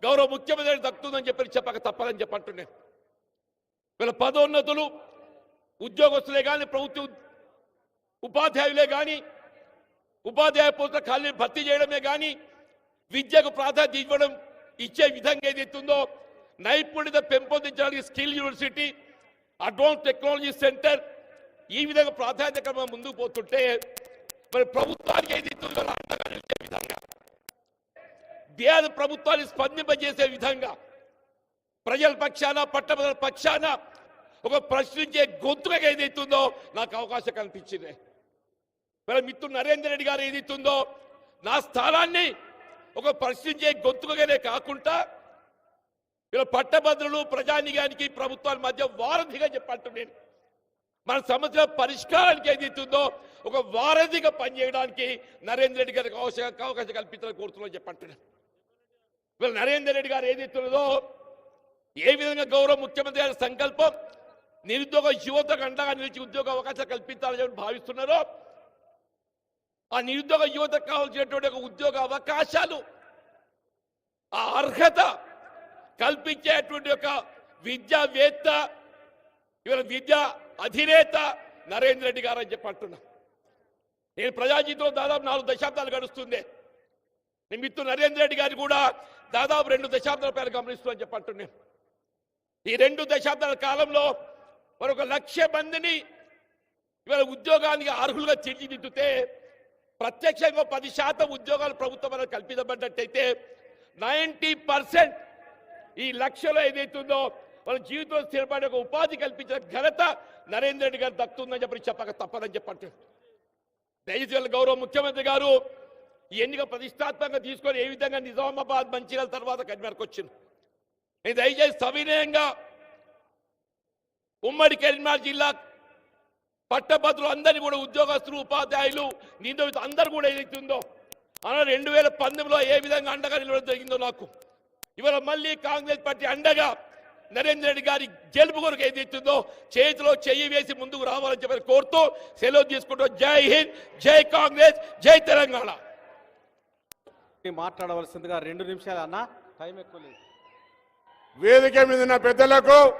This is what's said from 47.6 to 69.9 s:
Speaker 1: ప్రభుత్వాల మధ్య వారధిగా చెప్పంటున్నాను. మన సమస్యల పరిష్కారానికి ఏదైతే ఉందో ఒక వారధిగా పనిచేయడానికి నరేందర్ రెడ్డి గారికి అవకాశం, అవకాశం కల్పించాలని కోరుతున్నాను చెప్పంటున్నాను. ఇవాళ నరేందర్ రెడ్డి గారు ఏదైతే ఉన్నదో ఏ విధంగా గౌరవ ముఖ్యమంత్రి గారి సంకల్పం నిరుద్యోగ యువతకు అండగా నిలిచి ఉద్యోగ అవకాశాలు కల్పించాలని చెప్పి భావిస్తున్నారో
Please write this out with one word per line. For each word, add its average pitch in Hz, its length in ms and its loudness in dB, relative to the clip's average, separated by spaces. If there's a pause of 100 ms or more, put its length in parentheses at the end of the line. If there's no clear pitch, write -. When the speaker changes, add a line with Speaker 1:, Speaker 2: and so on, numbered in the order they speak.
Speaker 1:
ప్రభుత్వాల 269 480 -6
మధ్య 254 180 -4 (180)
వారధిగా 294 460 -2 (100)
చెప్పంటున్నాను. 233 560 -12 (960)
మన 262 100 0 (120)
సమస్యల 302 340 2 (160)
పరిష్కారానికి 311 720 2
ఏదైతే 277 320 -4
ఉందో 269 180 0 (460)
ఒక 247 100 -4 (160)
వారధిగా 311 560 2 (100)
పనిచేయడానికి 262 680 -4 (420)
నరేందర్ 254 320 0
రెడ్డి 247 160 -2
గారికి 240 240 -4
అవకాశం, 240 360 -6 (120)
అవకాశం 233 300 -8
కల్పించాలని 214 420 -12
కోరుతున్నాను 196 360 -14
చెప్పంటున్నాను. 170 440 -18 (1160)
ఇవాళ 247 240 -2
నరేందర్ 277 380 0
రెడ్డి 269 160 -6
గారు 254 180 -2
ఏదైతే 262 300 -6
ఉన్నదో 262 240 0 (1120)
ఏ 185 240 4
విధంగా 294 340 -2
గౌరవ 277 300 6
ముఖ్యమంత్రి 277 400 -4
గారి 269 200 -2
సంకల్పం 269 480 0 (800)
నిరుద్యోగ 277 360 0 (220)
యువతకు 285 400 -2
అండగా 277 320 -4
నిలిచి 262 260 -10
ఉద్యోగ 262 200 -6 (100)
అవకాశాలు 254 380 -8
కల్పించాలని 254 480 -8
చెప్పి 240 220 -6
భావిస్తున్నారో 254 540 -2 (1700)